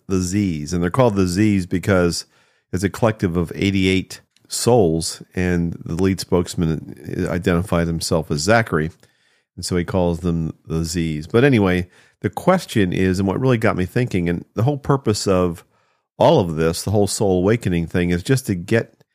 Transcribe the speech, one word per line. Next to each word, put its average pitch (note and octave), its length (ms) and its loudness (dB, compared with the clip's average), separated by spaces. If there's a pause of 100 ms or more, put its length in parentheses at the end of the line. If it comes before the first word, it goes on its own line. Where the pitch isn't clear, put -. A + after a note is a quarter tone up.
the F#2+ 140 0
Z's, F2 500 -2
and F2+ 100 0
they're F2 80 0
called A#2+ 280 2
the F#2 100 2
Z's G2 380 2
because F2 600 0 (440)
it's F#2 140 -2
a F#2 40 -2
collective G#2 460 -2
of E2+ 180 -2
eighty-eight F#2+ 680 0 (260)
souls, E2+ 760 2 (140)
and F2+ 380 0 (100)
the E2+ 180 -6
lead F#2+ 200 0
spokesman F2 1080 -2
identified F2 580 0
himself E2 440 -2
as D2+ 80 -2
Zachary, F2 500 0 (680)
and F#2 80 -10
so F#2 100 -4
he F2 80 0
calls F2 380 -2
them E2+ 440 -2
the E2 200 -4
Z's. D#2+ 420 -4
But A#2 160 2
anyway, F#2+ 460 4 (320)
the G#2 80 -4
question A#2 640 0
is, F#2 260 2
and G2 80 0
what F#2 100 0
really B2+ 200 2
got G#2+ 180 0
me F2+ 100 0
thinking, G2 440 -2
and F2 240 -4
the G2+ 100 -2
whole C#3+ 140 0
purpose C3 500 -2
of F2+ 380 0 (520)
all C#3+ 220 4
of E2+ 160 0
this, D#2+ 280 0
the G2 80 -4
whole G2+ 140 2
soul F#2+ 340 0
awakening F#2 480 0
thing, F2 240 -2
is F2 120 -2
just C3 220 0
to G2+ 100 -2
get A2+ 480 -4 (120)